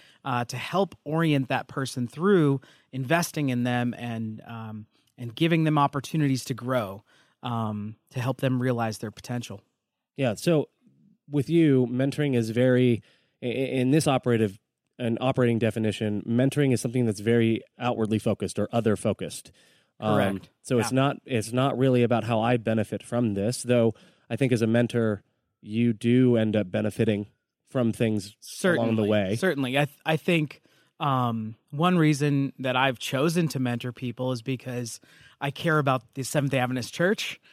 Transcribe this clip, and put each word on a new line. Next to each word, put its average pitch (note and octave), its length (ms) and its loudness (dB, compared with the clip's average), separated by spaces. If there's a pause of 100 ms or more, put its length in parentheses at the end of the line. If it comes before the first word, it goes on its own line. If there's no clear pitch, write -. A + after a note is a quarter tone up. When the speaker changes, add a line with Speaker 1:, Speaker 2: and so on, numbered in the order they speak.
(240)
Speaker 1:
uh, C#3 220 -2
to - 100 -10
help F3 380 -2 (100)
orient D3 440 0
that B2+ 200 -2
person C3 400 -6
through D3+ 520 2 (320)
investing D3 560 -2
in B2 140 0
them B2 340 0
and, A2+ 500 -8
um, A2 400 -14 (300)
and A#2+ 180 -12
giving E3 300 2
them D3+ 140 2
opportunities C#3+ 680 0
to - 80 -8
grow, A2+ 520 -4 (400)
um, A2 500 -4 (160)
to B2+ 100 -8
help B2+ 200 -2
them B2+ 200 0
realize A#2 380 -2
their G#2+ 140 -10
potential. A#2+ 500 -10 (540)
Speaker 2:
Yeah. B2+ 180 0
So D3+ 340 0 (640)
with C#3+ 180 -2
you, D3+ 420 6
mentoring C#3 460 0
is A2+ 140 0
very, B2 520 4 (400)
i-, B2+ 40 -8
i-, B2 40 -4
in B2+ 420 0
this D#3 140 4
operative, A2+ 520 2 (400)
an A#2 240 -2
operating B2 360 2
definition, G#2+ 680 -2
mentoring C3 460 2
is A2 80 0
something A#2+ 240 -2
that's G#2 140 -4
very A2+ 420 2 (160)
outwardly A2 400 -2
focused G2 400 -2
or G#2 140 -2
other A2+ 240 2
focused. - 540 -6 (500)
Um, G#2+ 160 0
Speaker 1:
Correct. G2 320 0 (140)
Speaker 2:
so B2+ 160 0
it's A2+ 140 2
Speaker 1:
Yeah. B2+ 40 2
Speaker 2:
not, C3+ 200 2 (100)
it's A2 260 -2
not B2+ 240 0
really B2+ 260 4
about A#2 220 2
how A2+ 160 0
I B2 160 2
benefit A2 460 -2
from A#2 320 -2
this, G2+ 280 -2
though A#2+ 320 2 (360)
I A#2 60 -4
think C3 140 2
as A#2 120 2
a A#2 40 2
mentor, A2+ 560 0 (380)
you A#2 320 0
do A#2+ 460 4
end A2 180 2
up G2+ 140 -2
benefiting G#2+ 560 0 (420)
from A#2 240 0
things A2 480 -2
Speaker 1:
Certainly. E3 520 -2
Speaker 2:
along A2 40 0
the A2 80 2
way. G#2 320 0
Speaker 1:
Certainly. C3+ 420 -2
I D3 60 4
th-, - 220 -10
I D#3+ 100 0
think, E3 460 -2 (380)
um, A#2+ 540 -2 (160)
one F3 280 2
reason C#3+ 600 2
that C3 180 -2
I've C3 220 2
chosen E3 500 0
to - 120 -6
mentor A#2+ 320 -4
people B2+ 400 -6
is A#2+ 100 -6
because B2 580 -8 (400)
I C#3 100 -4
care D#3 280 0
about C3+ 240 2 (120)
the C3+ 80 -8
Seventh-day C#3 360 0
Adventist B2 360 -2
Church. - 440 -2 (140)